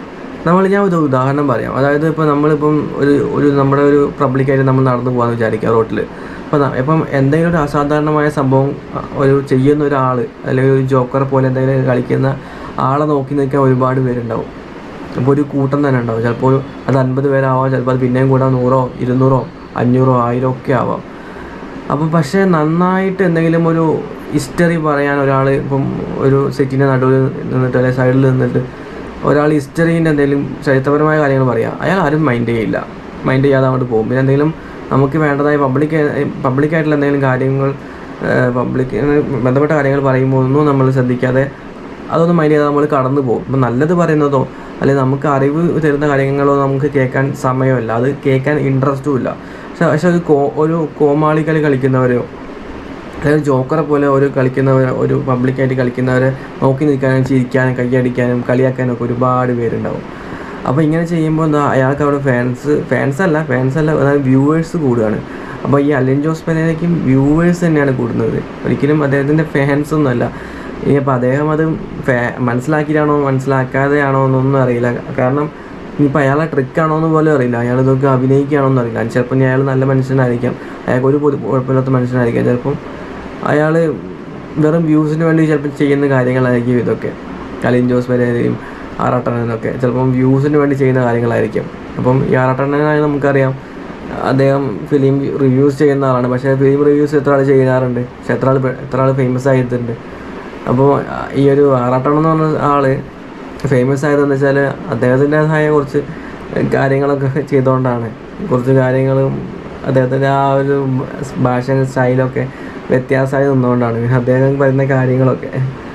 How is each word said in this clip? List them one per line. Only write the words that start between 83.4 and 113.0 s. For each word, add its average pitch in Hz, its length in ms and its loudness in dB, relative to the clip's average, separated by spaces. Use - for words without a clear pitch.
അയാൾ 151 300 2
വെറും 156 280 2
വ്യൂസിന് 156 400 2
വേണ്ടി 160 200 2
ചിലപ്പോൾ 147 320 0
ചെയ്യുന്ന 143 320 2
കാര്യങ്ങളായിരിക്കും 123 720 2
ഇതൊക്കെ. 110 320 -2
അലിൻ 123 240 2
ജോസ് 123 200 0
പെരേരയും 123 460 0
ആറാട്ടണ്ണനൊക്കെ 117 760 -2
ചിലപ്പം 127 380 0
വ്യൂസിന് 135 460 2
വേണ്ടി 143 180 2
ചെയ്യുന്ന 131 260 2
കാര്യങ്ങളായിരിക്കും. 117 600 0
അപ്പം 123 300 2
ഈ - 100 0
ആറാട്ടണ്ണനായ 139 640 0
നമുക്കറിയാം, 139 520 2
അദ്ദേഹം 135 380 2
ഫിലിം 135 280 2
റിവ്യൂസ് 135 400 2
ചെയ്യുന്ന 139 260 2
ആളാണ്. 127 240 0
പക്ഷേ 127 260 -2
ഫിലിം 139 300 2
റിവ്യൂസ് 147 320 2
എത്ര 143 160 2
ആൾ 139 120 2
ചെയ്യാറുണ്ട്, 131 640 2
പക്ഷേ - 280 -8
എത്ര 131 140 0
ആൾ 135 100 2
പെ-, 127 200 -2
എത്ര 131 220 -6
ആൾ 135 120 2
ഫേമസ് 127 360 0
ആയിട്ടുണ്ട്. 123 460 0
അപ്പോൾ 135 240 2
ഈ 135 140 2
ഒരു 139 160 4
ആറാട്ടണ്ണൻ 131 420 0
എന്ന് 160 120 2
പറഞ്ഞ 156 340 0
ആൾ 143 200 2
ഫേമസ് 135 380 0
ആയതെന്ന് 143 320 2
വെച്ചാൽ 139 220 2
അദ്ദേഹത്തിൻ്റെതായ 147 800 2
കുറച്ച് 143 300 0
കാര്യങ്ങളൊക്കെ 135 580 0
ചെയ്തുകൊണ്ടാണ്. 127 600 0
കുറച്ച് 127 280 0
കാര്യങ്ങളും 135 600 2
അദ്ദേഹത്തിൻ്റെ 131 460 0
ആ 139 140 2
ഒരു 139 220 0
ഭാഷ 123 280 0
സ്റ്റൈലൊക്കെ 127 640 0
വ്യത്യാസമായി 135 640 0